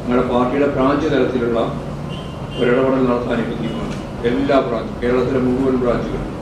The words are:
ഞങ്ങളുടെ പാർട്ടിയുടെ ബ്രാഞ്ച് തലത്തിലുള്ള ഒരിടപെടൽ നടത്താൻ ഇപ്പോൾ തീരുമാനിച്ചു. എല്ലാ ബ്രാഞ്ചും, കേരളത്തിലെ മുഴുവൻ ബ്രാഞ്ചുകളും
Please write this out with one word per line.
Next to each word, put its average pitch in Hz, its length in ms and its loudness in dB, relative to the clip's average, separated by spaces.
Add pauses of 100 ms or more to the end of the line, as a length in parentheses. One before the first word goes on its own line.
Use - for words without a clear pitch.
ഞങ്ങളുടെ 123 280 2
പാർട്ടിയുടെ 127 440 2
ബ്രാഞ്ച് 143 380 2
തലത്തിലുള്ള 120 460 2 (1000)
ഒരിടപെടൽ 131 500 2
നടത്താൻ 120 340 0
ഇപ്പോൾ 113 180 -4
തീരുമാനിച്ചു. - 360 -4 (320)
എല്ലാ 139 280 2 (100)
ബ്രാഞ്ചും, 110 340 -4
കേരളത്തിലെ 123 420 2
മുഴുവൻ 127 380 2
ബ്രാഞ്ചുകളും 110 500 -2 (100)